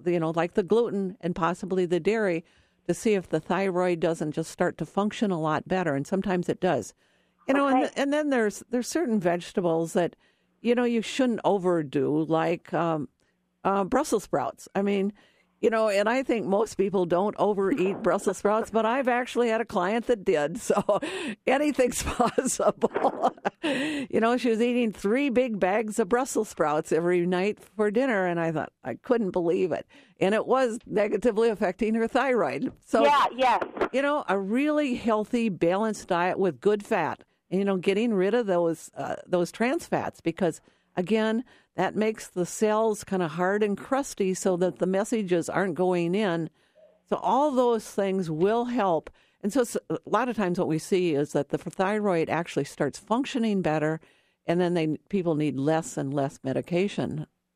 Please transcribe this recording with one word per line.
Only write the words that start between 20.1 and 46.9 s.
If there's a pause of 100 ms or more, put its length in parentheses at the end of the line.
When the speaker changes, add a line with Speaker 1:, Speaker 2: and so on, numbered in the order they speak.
Speaker 1:
did,
<laughs>
so (640)
anything's
possible.
<laughs> (720)
You
know,
she
was
eating
three
big
bags
of
Brussels
sprouts
every
night
for
dinner,
and
I
thought, (140)
I
couldn't
believe
it. (340)
And
it
was
negatively
affecting
her
thyroid. (140)
So,
Speaker 2:
Yeah, (100)
yes. (280)
Speaker 1:
you
know,
a
really
healthy,
balanced
diet
with
good
fat, (260)
and,
you
know,
getting
rid
of
those,
uh, (100)
those
trans
fats,
because, (340)
again, (320)
that
makes
the
cells
kinda
hard
and
crusty
so
that
the
messages
aren't
going
in. (580)